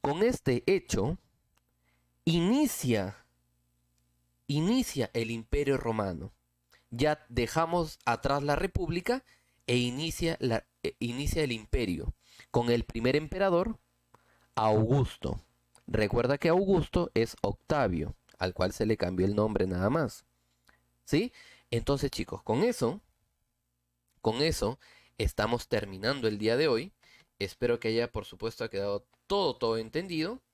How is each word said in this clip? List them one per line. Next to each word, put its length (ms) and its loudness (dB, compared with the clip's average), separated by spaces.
Con 220 0
este 440 0
hecho, 520 0
inicia, 1000 2
inicia 680 0
el 160 -2
Imperio 460 0
Romano. 560 -2
Ya 380 0
dejamos 760 0
atrás 380 0
la 140 0
República 680 -2
e 100 2
inicia 640 -2
la, 260 -2
eh, 160 -4
inicia 440 -2
el 100 0
imperio 640 -2
con 200 2
el 140 2
primer 320 0
emperador, 600 0
Augusto. 840 2
Recuerda 520 2
que 100 2
Augusto 680 2
es 260 2
Octavio, 760 0
al 160 -2
cual 180 0
se 140 0
le 100 2
cambió 300 0
el 80 2
nombre 320 2
nada 240 0
más. 340 -2
¿Sí? 280 0
Entonces, 400 0
chicos, 320 -8
con 200 0
eso, 380 0
con 220 -2
eso 360 -2
estamos 500 0
terminando 600 -2
el 100 -2
día 180 2
de 120 2
hoy. 240 0
Espero 420 -2
que 80 -2
haya, 240 0
por 120 -8
supuesto, 400 -8
ha 60 -8
quedado 360 -4
todo, 300 0
todo 220 0
entendido. 640 -6